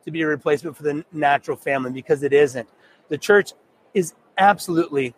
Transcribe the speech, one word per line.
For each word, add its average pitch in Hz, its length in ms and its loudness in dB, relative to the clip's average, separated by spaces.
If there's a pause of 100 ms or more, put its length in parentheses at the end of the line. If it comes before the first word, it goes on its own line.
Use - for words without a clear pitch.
to 170 60 -10
be 160 120 -4
a 156 40 0
replacement 151 500 -2
for 143 60 -20
the 147 300 -4
natural 143 440 -2
family, 135 340 -4
because 135 320 -4
it 139 100 -2
isn't. 131 360 2 (400)
The 151 100 -6
church 202 340 2 (400)
is 175 220 -2 (240)
absolutely 165 800 0